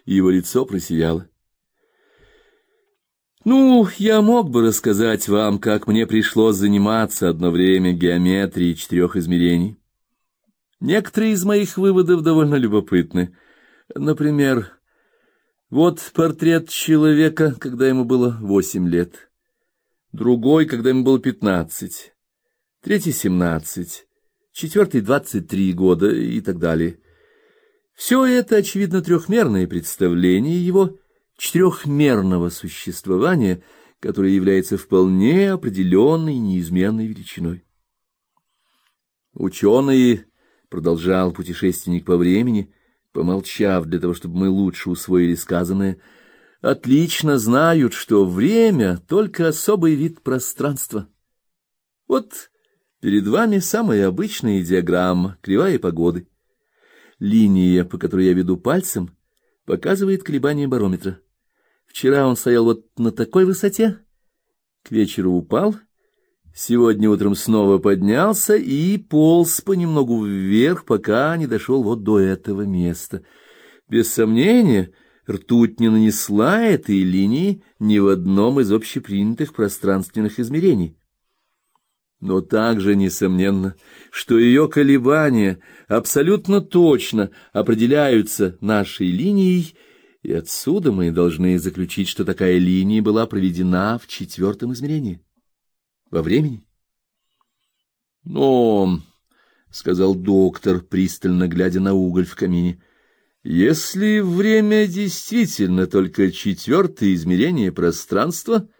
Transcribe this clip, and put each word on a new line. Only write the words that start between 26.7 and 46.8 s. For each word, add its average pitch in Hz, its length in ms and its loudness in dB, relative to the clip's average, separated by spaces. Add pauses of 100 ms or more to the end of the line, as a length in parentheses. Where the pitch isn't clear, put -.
Все 262 320 0
это, 247 300 2
очевидно, 196 440 -2
трехмерное 165 640 0
представление 90 1000 0
его 185 320 0 (380)
четырехмерного 139 1160 0
существования, 95 1120 -2 (360)
которое 98 340 -2
является 95 440 2
вполне 98 760 2
определенной 127 840 0
неизменной 98 720 -2
величиной. 90 580 -12 (1700)
«Ученые», 123 920 2 (420)
продолжал 87 640 -2
путешественник 87 720 -6
по 90 120 2
времени, 101 560 0 (400)
помолчав 92 720 -2
для 85 120 -4
того, 87 160 -4
чтобы 87 240 -8
мы 95 100 0
лучше 95 420 -2
усвоили 87 440 0
сказанное, 92 640 -4 (640)
отлично 143 800 0